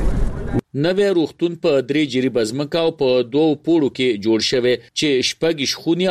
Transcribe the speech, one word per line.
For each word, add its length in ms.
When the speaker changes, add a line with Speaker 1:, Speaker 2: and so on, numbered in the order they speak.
Speaker 1:
یو. 100
Speaker 2:
نوی 220
روغتون 360
په 260
درې 140
جریبه 360
ځمکه 360
او 140
په 220
دوو 200
پوړو 320
کې 280
جوړ 140
شوی 240
چې 100
شپږ 280
خونې 320